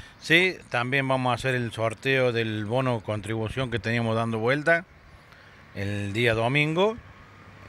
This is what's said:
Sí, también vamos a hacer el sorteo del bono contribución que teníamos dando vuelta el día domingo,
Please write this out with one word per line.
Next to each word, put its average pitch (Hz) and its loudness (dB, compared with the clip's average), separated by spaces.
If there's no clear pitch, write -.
Sí, 175 4
también 127 0
vamos 131 0
a - 2
hacer 127 -2
el 120 -4
sorteo 123 0
del 110 -2
bono 120 0
contribución 110 -4
que 117 -2
teníamos 113 0
dando 113 -2
vuelta 147 2
el 101 -4
día 117 4
domingo, 151 2